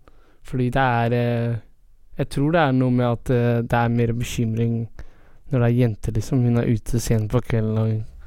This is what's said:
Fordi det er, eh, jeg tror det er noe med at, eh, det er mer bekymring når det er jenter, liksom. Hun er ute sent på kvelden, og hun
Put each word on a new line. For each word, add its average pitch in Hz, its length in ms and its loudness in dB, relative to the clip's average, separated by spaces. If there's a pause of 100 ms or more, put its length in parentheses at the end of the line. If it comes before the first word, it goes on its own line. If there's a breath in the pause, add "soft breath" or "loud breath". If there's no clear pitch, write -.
(440 soft breath)
Fordi 123 280 -2
det 135 100 2
er, 120 320 2
eh, 117 420 0 (640)
jeg 143 120 -4
tror 143 240 0
det 170 80 4
er 139 100 4
noe 127 200 2
med 123 200 2
at, - 180 -4
eh, 120 320 2
det 123 120 -2
er 117 160 2
mer 117 240 0
bekymring 117 760 -2 (640 soft breath)
når 135 80 2
det 120 80 4
er 120 200 2
jenter, - 260 -4
liksom. 123 300 0
Hun 120 140 2
er 120 100 0
ute 117 340 0
sent 110 300 0
på 120 100 2
kvelden, 110 360 -2
og 110 100 0
hun 110 180 -2 (220 soft breath)